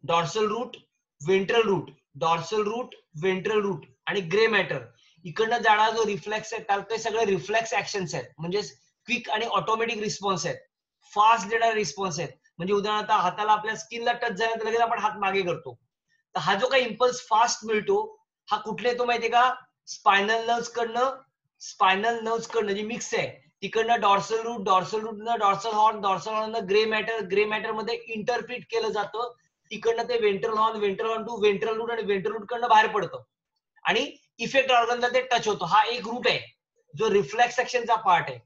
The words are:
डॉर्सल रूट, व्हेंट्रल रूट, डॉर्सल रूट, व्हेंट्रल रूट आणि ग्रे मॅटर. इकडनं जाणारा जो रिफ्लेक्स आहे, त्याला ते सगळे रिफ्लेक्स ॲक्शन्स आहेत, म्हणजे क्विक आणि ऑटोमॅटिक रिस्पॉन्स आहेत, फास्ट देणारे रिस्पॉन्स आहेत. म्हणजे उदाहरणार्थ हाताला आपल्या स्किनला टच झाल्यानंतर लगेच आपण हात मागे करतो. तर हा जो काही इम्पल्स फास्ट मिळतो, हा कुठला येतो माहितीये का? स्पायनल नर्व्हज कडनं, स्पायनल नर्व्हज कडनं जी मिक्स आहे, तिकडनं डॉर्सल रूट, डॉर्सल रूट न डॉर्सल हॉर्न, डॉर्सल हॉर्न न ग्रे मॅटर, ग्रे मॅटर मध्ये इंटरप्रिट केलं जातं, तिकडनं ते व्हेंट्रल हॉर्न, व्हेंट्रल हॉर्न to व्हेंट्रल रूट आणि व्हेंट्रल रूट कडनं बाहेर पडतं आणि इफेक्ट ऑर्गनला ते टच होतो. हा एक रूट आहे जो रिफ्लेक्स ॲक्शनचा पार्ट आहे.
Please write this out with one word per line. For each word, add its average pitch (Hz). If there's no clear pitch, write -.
डॉर्सल 170
रूट, 226
व्हेंट्रल 190
रूट, 202
डॉर्सल 165
रूट, 233
व्हेंट्रल 190
रूट 196
आणि 180
ग्रे 220
मॅटर. 180
इकडनं 220
जाणारा 220
जो 220
रिफ्लेक्स 208
आहे, 214
त्याला 202
ते 220
सगळे 220
रिफ्लेक्स 208
ॲक्शन्स 196
आहेत, 131
म्हणजे 175
क्विक 240
आणि 220
ऑटोमॅटिक 220
रिस्पॉन्स 190
आहेत, 139
फास्ट 208
देणारे 226
रिस्पॉन्स 190
आहेत. 170
म्हणजे 185
उदाहरणार्थ 208
हाताला 208
आपल्या 214
स्किनला 233
टच 240
झाल्यानंतर 220
लगेच 226
आपण 233
हात 208
मागे 196
करतो. 143
तर 180
हा 175
जो 247
काही 262
इम्पल्स 247
फास्ट 226
मिळतो, 208
हा 214
कुठला 214
येतो 247
माहितीये 233
का? 240
स्पायनल 214
नर्व्हज 233
कडनं, 233
स्पायनल 208
नर्व्हज 226
कडनं 208
जी 208
मिक्स 220
आहे, 170
तिकडनं 220
डॉर्सल 202
रूट, 226
डॉर्सल 190
रूट 214
न 233
डॉर्सल 214
हॉर्न, 214
डॉर्सल 196
हॉर्न 220
न 226
ग्रे 208
मॅटर, 220
ग्रे 202
मॅटर 214
मध्ये 220
इंटरप्रिट 233
केलं 220
जातं, 214
तिकडनं 233
ते 233
व्हेंट्रल 214
हॉर्न, 220
व्हेंट्रल 208
हॉर्न 220
to 233
व्हेंट्रल 208
रूट 226
आणि 226
व्हेंट्रल 202
रूट 214
कडनं 240
बाहेर 226
पडतं 160
आणि 240
इफेक्ट 262
ऑर्गनला 240
ते 254
टच 240
होतो. 403
हा 196
एक 214
रूट 233
आहे 165
जो 214
रिफ्लेक्स 226
ॲक्शनचा 240
पार्ट 175
आहे. 127